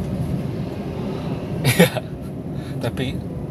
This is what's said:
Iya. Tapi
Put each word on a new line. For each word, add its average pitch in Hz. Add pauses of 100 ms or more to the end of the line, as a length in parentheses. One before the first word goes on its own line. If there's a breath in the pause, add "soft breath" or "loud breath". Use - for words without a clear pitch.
(1600)
Iya. - (880 loud breath)
Tapi 123 (320)